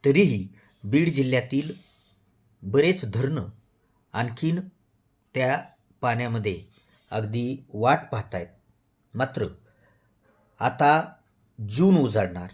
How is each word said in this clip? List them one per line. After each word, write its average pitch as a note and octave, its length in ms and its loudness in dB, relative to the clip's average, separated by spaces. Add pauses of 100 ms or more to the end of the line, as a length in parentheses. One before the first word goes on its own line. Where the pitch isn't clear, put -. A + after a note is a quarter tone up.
तरीही C#3 420 4 (360)
बीड D3 260 2
जिल्ह्यातील C3+ 640 -2 (880)
बरेच C#3+ 420 2
धरणं A#2 420 -4 (680)
आणखीन C#3 460 -2 (760)
त्या C3 300 -2 (380)
पाण्यामध्ये A#2 640 -2 (480)
अगदी A#2+ 640 -4
वाट B2 260 2 (120)
पाहतायत. F#2 360 -8 (680)
मात्र B2 320 -4 (1120)
आता D3+ 540 2 (560)
जून F3 280 6
उजाडणार F#2+ 560 0